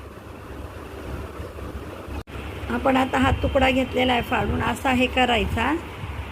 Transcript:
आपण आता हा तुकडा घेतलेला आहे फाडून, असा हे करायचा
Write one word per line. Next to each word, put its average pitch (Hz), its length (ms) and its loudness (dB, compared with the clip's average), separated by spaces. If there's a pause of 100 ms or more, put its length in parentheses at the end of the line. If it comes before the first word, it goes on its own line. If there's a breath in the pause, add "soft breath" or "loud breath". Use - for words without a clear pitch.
(2750)
आपण 254 260 2
आता 262 220 2
हा 262 120 6
तुकडा 262 400 4
घेतलेला 254 420 2
आहे 240 100 2
फाडून, 226 380 0
असा 240 300 0
हे 247 160 6
करायचा 240 720 2 (560)